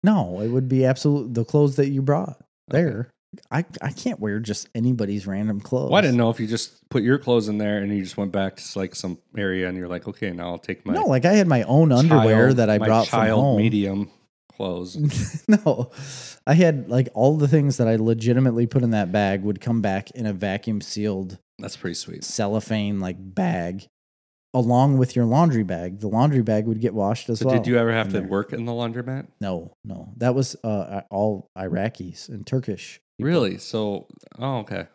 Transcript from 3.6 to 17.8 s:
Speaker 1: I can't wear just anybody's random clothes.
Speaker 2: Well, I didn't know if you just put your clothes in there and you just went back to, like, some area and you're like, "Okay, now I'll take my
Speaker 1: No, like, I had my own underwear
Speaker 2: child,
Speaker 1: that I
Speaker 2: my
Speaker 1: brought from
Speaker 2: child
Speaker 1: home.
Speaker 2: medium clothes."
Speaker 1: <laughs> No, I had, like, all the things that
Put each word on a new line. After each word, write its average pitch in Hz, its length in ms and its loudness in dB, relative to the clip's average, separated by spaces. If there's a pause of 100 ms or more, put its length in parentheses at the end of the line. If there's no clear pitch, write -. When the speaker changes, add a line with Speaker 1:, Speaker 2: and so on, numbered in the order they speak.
Speaker 1:
I 143 100 -4
can't - 300 -6
wear 107 180 -4
just 107 340 -8
anybody's 107 540 -2
random 101 320 -4
clothes. 127 300 -4
Speaker 2:
Well, 185 80 4
I 208 40 6
didn't 135 140 2
know 117 140 4
if 117 100 -2
you 110 80 -4
just - 420 -6
put 120 140 0
your 127 140 4
clothes 120 320 2
in 104 80 -2
there 104 220 -2
and 101 140 -4
you 101 80 -2
just 92 140 -10
went 101 160 -4
back 95 260 -2
to, - 220 -10
like, 92 160 -6
some 90 220 -8 (200)
area 92 300 -2
and 92 100 -6
you're 90 120 -8
like, 87 180 -8
"Okay, 101 240 -8
now 87 200 -8
I'll 87 60 -8
take - 280 -12
my 104 80 -4
Speaker 1:
No, 415 100 -2
like, 131 220 0
I 185 80 6
had 208 140 4
my 123 160 4
own 147 280 6
underwear 123 560 6
Speaker 2:
child, 131 100 4
Speaker 1:
that 113 120 4
I 107 80 4
Speaker 2:
my 107 100 2
Speaker 1:
brought 110 220 4
from 113 100 2
Speaker 2:
child 110 220 2
Speaker 1:
home. 135 160 4
Speaker 2:
medium 101 520 0 (440)
clothes." 92 420 -8
Speaker 1:
<laughs> 147 540 -2
No, 151 420 2 (560)
I 143 60 4
had, 156 360 4
like, 127 240 2
all 135 220 4
the 147 140 2
things 143 280 2
that 113 120 2